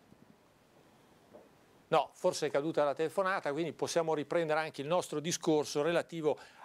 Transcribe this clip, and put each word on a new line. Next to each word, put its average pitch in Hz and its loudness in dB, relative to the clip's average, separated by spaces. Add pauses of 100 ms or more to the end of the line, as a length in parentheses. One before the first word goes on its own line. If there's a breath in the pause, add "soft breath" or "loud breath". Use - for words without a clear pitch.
(1900)
No, 147 4
forse 180 -2
è - -6
caduta 151 2
la 143 2
telefonata, 180 -2
quindi 151 -2
possiamo 160 0
riprendere 156 0
anche 151 -6
il 139 -8
nostro 160 -2
discorso 151 0
relativo 156 0 (280 loud breath)